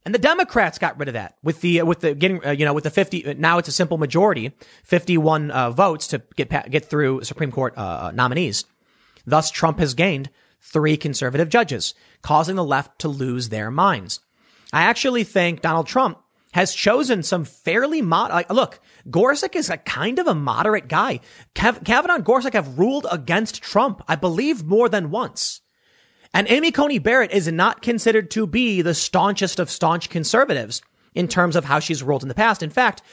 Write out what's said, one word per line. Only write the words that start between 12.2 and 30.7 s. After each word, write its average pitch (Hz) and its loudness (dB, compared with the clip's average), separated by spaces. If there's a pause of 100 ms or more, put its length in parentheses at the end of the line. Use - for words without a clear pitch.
causing 156 2
the 185 -2
left 139 -4
to - -6
lose 127 -4
their 107 -6
minds. 147 0 (520)
I 156 2
actually 240 2
think 175 0
Donald 160 0
Trump 240 0 (320)
has 185 0
chosen 233 2
some 175 -2
fairly 254 -2
mod-, 175 2
like, 175 -2
look, 240 0 (300)
Gorsuch 262 2
is 269 -2
a 165 -4
kind 220 -4
of 349 0
a 214 2
moderate 147 0
guy. 180 0 (360)
Kav-, - 0
Kavanaugh 302 2
and 247 -2
Gorsuch 247 2
have 135 -2
ruled 262 0
against 170 -2
Trump, 220 0
I 165 0
believe, 185 0
more 214 4
than 180 -2
once. - -6 (720)
And 208 2
Amy 302 4
Coney 285 2
Barrett 226 2
is 170 2
not 180 0
considered 220 0
to 220 0
be 202 0
the 165 0
staunchest 185 0
of 175 -2
staunch 170 -2
conservatives 160 0 (320)